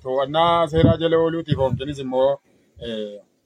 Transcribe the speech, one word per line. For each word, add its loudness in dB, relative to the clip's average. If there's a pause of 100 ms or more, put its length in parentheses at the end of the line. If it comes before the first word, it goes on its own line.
to'annaa 0
seeraa 4
jala 2
ooluutiif -2
yookiinis -2
immoo, 0 (460)
eh, -10 (260)